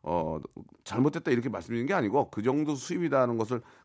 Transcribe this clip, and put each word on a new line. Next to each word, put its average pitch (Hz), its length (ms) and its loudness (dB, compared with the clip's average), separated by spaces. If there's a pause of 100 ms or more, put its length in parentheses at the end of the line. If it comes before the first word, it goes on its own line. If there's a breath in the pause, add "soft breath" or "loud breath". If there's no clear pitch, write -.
어, 80 360 -2 (460)
잘못됐다 151 480 0
이렇게 120 160 2
말씀드리는 117 360 -4
게 160 80 0
아니고 127 380 2
그 107 120 -6
정도 143 340 2
수입이라는 135 600 2
것을 113 240 -2 (240 soft breath)